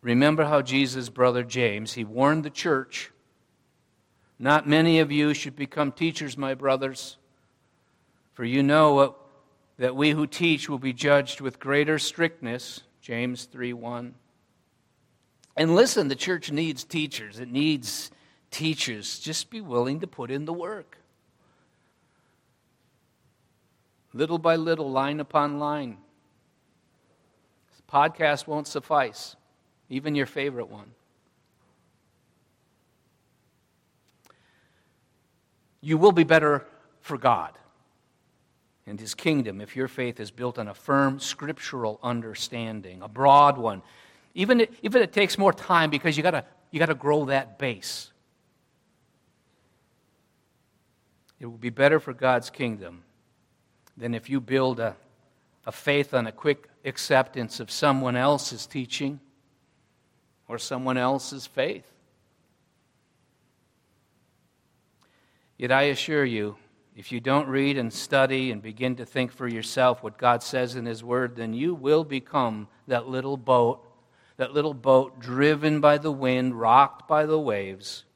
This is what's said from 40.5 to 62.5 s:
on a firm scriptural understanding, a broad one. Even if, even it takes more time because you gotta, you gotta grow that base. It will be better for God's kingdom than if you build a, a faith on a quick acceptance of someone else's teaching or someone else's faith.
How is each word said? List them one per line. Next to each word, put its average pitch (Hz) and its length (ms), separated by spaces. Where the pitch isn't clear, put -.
on 107 100
a 98 60
firm 139 460
scriptural 131 840
understanding, 113 1000
a 104 60
broad 139 480
one. 110 260
Even 220 260
if, 220 80
even 226 200
it 185 100
takes 202 260
more 196 140
time 165 380
because 151 260
you 151 60
gotta, 156 220
you 160 80
gotta 160 160
grow 143 320
that 131 320
base. - 540
It 123 60
will 117 120
be 120 120
better 139 280
for 143 140
God's 123 380
kingdom 95 540
than 117 180
if 113 160
you 135 100
build 127 400
a, 110 160
a 113 60
faith 143 420
on 120 120
a 110 60
quick - 360
acceptance 131 760
of 113 100
someone 135 460
else's 131 500
teaching 139 540
or 117 100
someone 127 380
else's 131 500
faith. - 400